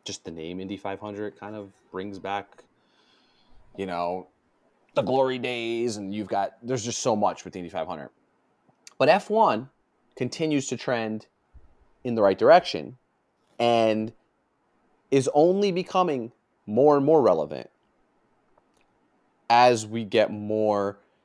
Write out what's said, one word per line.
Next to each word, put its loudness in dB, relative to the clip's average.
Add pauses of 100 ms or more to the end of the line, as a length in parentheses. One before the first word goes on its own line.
just -14
the -14
name -12
Indy -10
five -10
hundred -10
kind -14
of -16 (180)
brings -10
back, -10 (1120)
you -8
know, -6 (680)
the -2
glory 0
days, -4
and -8
you've -8
got, -4
there's -6
just -6
so 0
much -2
with -16
the -10
Indy -10
five -8
hundred. -12 (880)
But 2
F 2
one 2 (460)
continues -4
to -6
trend -4 (800)
in -4
the 0
right 6
direction 4 (600)
and 2 (960)
is 2
only 4
becoming -2 (360)
more 4
and 2
more 6
relevant 0 (1800)
as 6
we -6
get 2
more -2 (260)